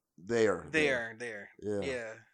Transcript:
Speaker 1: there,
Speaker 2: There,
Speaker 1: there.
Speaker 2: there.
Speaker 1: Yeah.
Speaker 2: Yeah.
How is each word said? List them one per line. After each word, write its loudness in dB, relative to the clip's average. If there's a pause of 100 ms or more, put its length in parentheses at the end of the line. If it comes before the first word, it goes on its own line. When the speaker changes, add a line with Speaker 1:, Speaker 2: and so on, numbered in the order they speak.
(160)
Speaker 1:
there, 2
Speaker 2:
There, 2
Speaker 1:
there. -10 (100)
Speaker 2:
there. -2
Speaker 1:
Yeah. -4
Speaker 2:
Yeah. -6 (240)